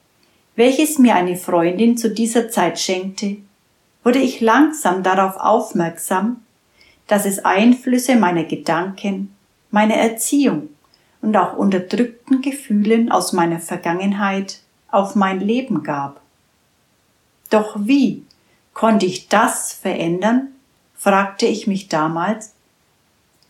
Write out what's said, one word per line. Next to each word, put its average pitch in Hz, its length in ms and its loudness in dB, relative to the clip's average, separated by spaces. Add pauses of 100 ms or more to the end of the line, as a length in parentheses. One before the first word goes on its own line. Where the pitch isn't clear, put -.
(560)
welches 269 420 2
mir 240 180 6
eine 180 200 0
Freundin 180 600 2
zu 220 120 0
dieser 226 380 -2
Zeit 170 320 -2
schenkte, 190 560 -6 (680)
wurde 254 140 4
ich 269 220 -2
langsam 226 640 2
darauf 190 360 0
aufmerksam, 196 1040 -2 (640)
dass 202 180 0
es 196 200 -4
Einflüsse 247 720 2
meiner 175 280 2
Gedanken, 190 880 -6 (360)
meiner 214 240 2
Erziehung 226 720 0 (540)
und 214 140 0
auch 180 200 0
unterdrückten 208 840 -2
Gefühlen 226 680 0
aus 180 220 0
meiner 170 280 0
Vergangenheit 196 1000 -4 (300)
auf 196 240 0
mein 190 260 0
Leben 214 420 -2
gab. 143 380 -8 (1300)
„Doch 214 280 0
wie 240 460 0 (500)
konnte 214 320 2
ich - 220 -6
das 226 440 0
verändern?“, 196 760 -2 (480)
fragte 196 500 0
ich 214 200 -2
mich 196 220 -4
damals. 165 640 -4 (960)